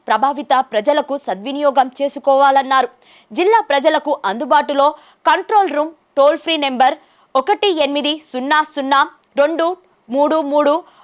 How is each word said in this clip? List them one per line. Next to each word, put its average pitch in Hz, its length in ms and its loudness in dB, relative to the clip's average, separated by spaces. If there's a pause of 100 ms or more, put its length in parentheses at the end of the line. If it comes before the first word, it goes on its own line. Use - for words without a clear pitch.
ప్రభావిత 262 640 0
ప్రజలకు 277 440 -2 (100)
సద్వినియోగం 262 640 -2 (120)
చేసుకోవాలన్నారు. 269 840 2 (440)
జిల్లా 392 280 2 (100)
ప్రజలకు 294 540 0
అందుబాటులో 277 680 0 (380)
కంట్రోల్ 370 480 0
రూమ్ 311 160 -4 (240)
టోల్ 294 220 4
ఫ్రీ 330 180 -4
నెంబర్ 269 400 0 (400)
ఒకటి 269 320 0 (160)
ఎనిమిది 285 340 -4
సున్నా 294 440 -2
సున్నా 277 460 -2 (320)
రెండు 330 360 0 (340)
మూడు 294 300 0
మూడు 294 440 0 (200)